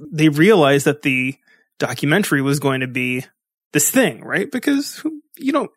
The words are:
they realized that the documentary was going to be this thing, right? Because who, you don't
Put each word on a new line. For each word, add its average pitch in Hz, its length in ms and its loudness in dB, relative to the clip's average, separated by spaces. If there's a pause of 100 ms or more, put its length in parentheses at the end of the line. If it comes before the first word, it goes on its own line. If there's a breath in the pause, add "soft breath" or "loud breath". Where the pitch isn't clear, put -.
(100)
they 156 180 4
realized 147 580 4
that 143 160 -2
the 131 320 -2 (440)
documentary 147 640 0
was 139 180 0
going 135 200 -2
to 131 60 -6
be 127 380 -6 (480)
this - 180 0
thing, 214 340 0
right? 185 260 -4
Because 277 460 -4
who, 311 240 -8 (200)
you 262 120 -4
don't 285 240 -2